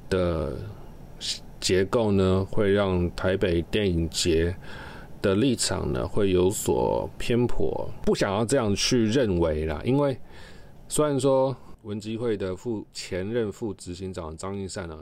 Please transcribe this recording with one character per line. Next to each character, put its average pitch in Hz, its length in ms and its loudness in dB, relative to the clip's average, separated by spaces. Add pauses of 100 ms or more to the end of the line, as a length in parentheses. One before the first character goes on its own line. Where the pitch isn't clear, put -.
的 82 440 0 (1080)
结 95 240 4
构 110 260 2
呢， 95 400 4
会 101 220 4
让 95 420 2
台 95 220 2
北 92 240 2 (100)
电 104 180 2
影 82 200 0
节 85 440 2 (680)
的 98 140 2
立 117 200 2
场 82 360 -2
呢， 62 160 -2
会 101 240 2
有 90 180 6
所 58 580 0 (100)
偏 120 280 2
颇， - 420 2 (160)
不 208 120 2
想 101 180 0
要 110 120 2
这 135 100 2
样 110 180 2
去 113 320 2
认 107 340 2
为 78 260 0
啦。 78 180 -4
因 127 140 2
为 143 200 2 (720)
虽 151 180 0
然 143 140 0
说 131 360 4 (280)
文 104 160 -8
基 107 160 -6
会 113 220 0
的 92 180 -2
副-， 107 280 -6 (100)
前 92 360 -6
任 113 220 -2
副 104 220 -6
执 92 200 -12
行 92 200 -8
长 82 240 -8
张 95 180 -8
一 98 120 -6
善 87 220 -8
啊， 78 120 -12